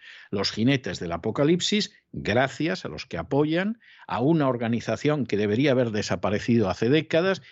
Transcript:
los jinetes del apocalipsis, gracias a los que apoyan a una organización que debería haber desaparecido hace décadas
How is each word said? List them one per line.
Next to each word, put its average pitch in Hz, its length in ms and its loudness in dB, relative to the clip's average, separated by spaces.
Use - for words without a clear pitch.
los 98 220 -4
jinetes 117 480 0
del 87 100 -6
apocalipsis, 151 800 0
gracias 135 720 -2
a - 40 -8
los 78 160 -10
que - 140 -10
apoyan 165 640 -2
a - 140 -4
una 147 280 2
organización 120 800 -2
que - 100 -2
debería 110 360 2
haber 120 180 2
desaparecido 104 800 0
hace 113 180 0
décadas 160 640 2